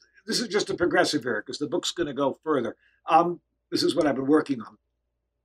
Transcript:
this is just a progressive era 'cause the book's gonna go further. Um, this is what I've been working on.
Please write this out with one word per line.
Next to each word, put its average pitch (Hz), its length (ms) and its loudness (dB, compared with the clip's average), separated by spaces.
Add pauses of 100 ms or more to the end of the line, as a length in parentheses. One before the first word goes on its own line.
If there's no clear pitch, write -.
(260)
this 202 140 -2
is 233 80 -4
just 185 220 -2
a 190 40 -2
progressive 165 520 2
era 107 160 -2
'cause - 160 -12
the 151 80 -4
book's 175 240 -4
gonna 151 240 -4
go 135 300 -2
further. 131 320 -2 (300)
Um, 170 340 4 (300)
this - 120 0
is 175 120 0
what 151 120 2
I've 135 80 2
been 135 120 -2
working 143 360 2
on. - 160 -18 (680)